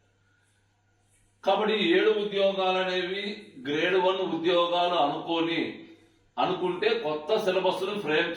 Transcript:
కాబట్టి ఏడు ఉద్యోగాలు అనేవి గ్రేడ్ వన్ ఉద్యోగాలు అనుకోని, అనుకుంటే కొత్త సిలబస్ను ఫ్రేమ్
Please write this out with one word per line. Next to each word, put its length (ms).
కాబట్టి 300
ఏడు 140
ఉద్యోగాలు 760
అనేవి 400
గ్రేడ్ 380
వన్ 140
ఉద్యోగాలు 680
అనుకోని, 840
అనుకుంటే 500
కొత్త 380
సిలబస్ను 540
ఫ్రేమ్ 380